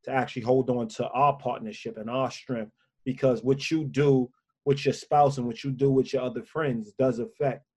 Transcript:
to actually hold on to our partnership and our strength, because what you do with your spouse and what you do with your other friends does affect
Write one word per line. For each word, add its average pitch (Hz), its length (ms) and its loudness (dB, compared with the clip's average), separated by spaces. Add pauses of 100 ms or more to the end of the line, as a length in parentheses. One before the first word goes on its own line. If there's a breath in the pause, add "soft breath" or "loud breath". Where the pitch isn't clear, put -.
to 127 60 -10
actually 127 320 -2
hold 127 280 2
on 120 180 0
to 120 220 -4
our 139 260 4
partnership 110 640 -8
and 110 120 -10
our 127 220 -2
strength, 113 400 -8 (320)
because 127 400 0
what 135 260 0
you 160 140 0
do 135 440 2 (360)
with 143 200 0
your 131 100 2
spouse 143 440 2
and 120 80 -4
what 117 160 -8
you 139 80 -4
do 135 200 2
with 131 220 2
your 127 100 0
other 120 200 -6
friends 120 560 -4
does 127 220 2
affect 123 460 -4 (100)